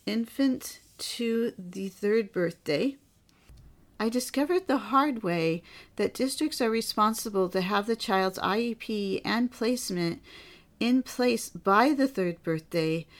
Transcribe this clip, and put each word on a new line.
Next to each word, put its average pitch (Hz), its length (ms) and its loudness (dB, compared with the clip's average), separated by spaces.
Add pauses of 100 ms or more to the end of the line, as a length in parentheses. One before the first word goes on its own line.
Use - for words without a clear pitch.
infant 233 760 -2 (180)
to 233 600 -2
the 190 300 -8
third 208 440 0
birthday. 170 640 -2 (1040)
I 220 80 0
discovered 277 580 0
the 277 120 2
hard 247 440 0
way 170 400 0 (340)
that 202 180 -2
districts 269 480 -2
are 226 80 2
responsible 220 800 0
to 190 100 0
have 202 260 0
the 226 100 0
child's 190 420 0
I 190 220 -2
E 233 140 -2
P 202 520 -4
and 240 240 0
placement 185 720 -2 (560)
in 247 240 4
place 247 460 0
by 202 440 4
the 269 140 2
third 180 380 -2
birthday 160 600 -2 (160)